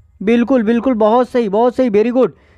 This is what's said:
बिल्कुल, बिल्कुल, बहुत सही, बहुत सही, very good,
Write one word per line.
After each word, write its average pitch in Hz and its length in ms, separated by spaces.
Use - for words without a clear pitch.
बिल्कुल, 233 420
बिल्कुल, 233 340
बहुत 220 320
सही, 240 220
बहुत 233 260
सही, 254 140
very 220 220
good, 233 180